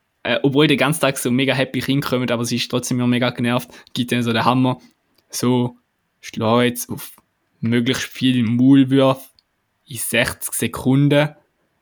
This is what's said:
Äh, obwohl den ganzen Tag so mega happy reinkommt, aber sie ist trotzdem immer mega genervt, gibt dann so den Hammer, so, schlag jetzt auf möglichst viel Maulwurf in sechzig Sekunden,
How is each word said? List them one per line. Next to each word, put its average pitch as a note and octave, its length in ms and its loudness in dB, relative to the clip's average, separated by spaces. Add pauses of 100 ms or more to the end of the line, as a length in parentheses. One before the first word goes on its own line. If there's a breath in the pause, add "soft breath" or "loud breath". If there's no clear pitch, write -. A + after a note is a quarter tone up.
(240)
Äh, A#2 200 -2
obwohl C#3+ 240 4
den C#3+ 100 2
ganzen C3+ 240 0
Tag C3+ 160 0
so B2 140 -4
mega C3 220 0
happy B2+ 260 -2
reinkommt, B2+ 520 -2
aber A#2 140 -2
sie A#2+ 120 -4
ist - 140 -6
trotzdem B2 280 -4
immer B2 80 0
mega B2 240 0
genervt, A#2+ 380 -4 (240 loud breath)
gibt B2 180 -6
dann B2 120 0
so A#2 80 -2
den A2 140 -2
Hammer, B2+ 340 2 (500 loud breath)
so, B2 460 -2 (460)
schlag A#2 420 0
jetzt B2 260 -4
auf - 260 -14 (460)
möglichst A#2+ 420 -2
viel B2+ 400 -2
Maulwurf C3 880 4 (580)
in B2 100 -12
sechzig - 560 -2
Sekunden, C#3+ 840 2 (460)